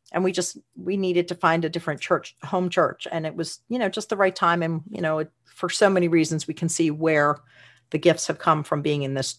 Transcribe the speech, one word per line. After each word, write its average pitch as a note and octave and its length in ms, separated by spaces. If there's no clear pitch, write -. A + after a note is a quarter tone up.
And F3+ 100
we F#3 100
just, F3 260
we F#3 220
needed F3 300
to F3+ 60
find E3 300
a D#3+ 60
different D#3+ 320
church, - 420
home F3+ 240
church. - 420
And E3 140
it D#3 120
was, - 240
you B3 80
know, G#3+ 100
just G3+ 220
the G#3 80
right F#3+ 180
time. E3+ 260
And, E3 280
you - 100
know, D#3 200
it, D#3 100
for - 240
so G#3 180
many F3+ 200
reasons, D#3+ 380
we D#3+ 60
can E3 160
see E3 220
where D3+ 500
the D#3 80
gifts E3 280
have D3+ 120
come D#3 260
from D3 180
being D3 200
in C3+ 120
this C3+ 240